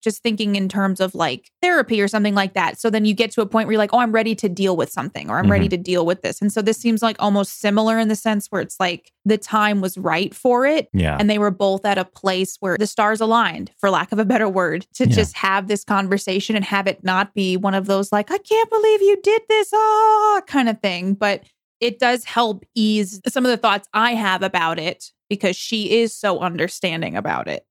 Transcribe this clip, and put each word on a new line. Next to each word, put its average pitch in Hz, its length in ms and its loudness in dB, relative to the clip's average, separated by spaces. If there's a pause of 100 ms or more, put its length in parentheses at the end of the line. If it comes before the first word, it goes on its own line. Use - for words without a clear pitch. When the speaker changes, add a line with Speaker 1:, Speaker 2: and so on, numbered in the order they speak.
Speaker 1:
just 214 160 -4
thinking 208 360 -2
in 190 120 -2
terms 190 300 -2
of, 185 160 -2
like, 151 340 -4 (140)
therapy 294 400 2
or 196 60 2
something 208 260 0
like 196 200 0
that. 175 220 -2
So 226 140 -2
then 208 140 0
you 214 100 2
get 220 180 0
to - 80 -2
a 214 60 0
point 220 220 0
where 214 60 0
you're 214 40 2
like, 208 160 0
"Oh, 240 60 4
I'm 233 100 0
ready 226 240 0
to 202 140 -4
deal 185 280 0
with 151 140 -2
something," - 400 -10
or, 120 80 0
"I'm 107 100 4
ready - 180 4
Speaker 2:
Mm-hmm. - 40 0
Speaker 1:
to 185 60 -2
deal 175 280 0
with 175 180 -2
this." - 200 -6
And 202 100 0
so 220 80 -2
this 214 160 0
seems, 226 280 0
like, 220 160 0
almost 202 400 0
similar 220 400 2
in 220 80 0
the 214 80 0
sense 208 320 -4
where 196 120 -4
it's - 200 -8
like 180 320 -4 (120)
the 214 140 2
time 208 420 0
was 185 160 -4
right 180 380 -2
for 247 320 2
it. 302 260 0
Speaker 2:
Yeah. 175 280 0
Speaker 1:
And 208 100 2
they 214 80 0
were 208 140 2
both 196 320 0
at 202 140 2
a 185 60 -2
place 185 540 -4
where 180 180 -2
the 208 120 0
stars 214 320 0
aligned, 220 580 0
for 202 120 2
lack 180 200 0
of 208 80 -2
a 220 60 2
better 214 240 2
word, 180 460 -2
to 254 140 2
Speaker 2:
Yeah. 220 60 6
Speaker 1:
just 208 220 0
have 190 320 0
this 208 160 -2
conversation 196 720 -2
and 196 80 -2
have 196 240 0
it - 160 -6
not 185 280 -2
be 185 240 -2
one 190 180 0
of 190 120 -2
those, 196 240 0
like, 208 220 0
"I 392 60 -2
can't 453 320 0
believe 427 320 2
you 392 200 4
did 440 260 2
this, 440 240 2
ah," 427 760 4
kind 262 200 0
of 220 120 -4
thing. 185 340 -2
But 196 300 -2 (340)
it 233 220 -4
does 247 240 0
help 226 400 -2 (100)
ease 214 540 0
some 247 160 -2
of 254 80 4
the 226 40 0
thoughts 208 380 0
I 226 200 2
have 190 280 -2
about 165 380 -2
it - 320 -8 (180)
because 196 240 -2
she 220 460 -2
is 226 120 0
so 196 280 -2
understanding 170 760 -4
about 64 300 -4
it. 73 240 -8